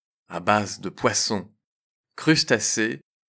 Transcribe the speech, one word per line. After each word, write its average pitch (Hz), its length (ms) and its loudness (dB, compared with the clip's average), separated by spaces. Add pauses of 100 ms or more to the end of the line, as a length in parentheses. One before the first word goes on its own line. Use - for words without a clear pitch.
(280)
à 87 120 -8
base 104 400 0
de 98 80 -8
poissons, - 640 -2 (640)
crustacés 123 880 0 (260)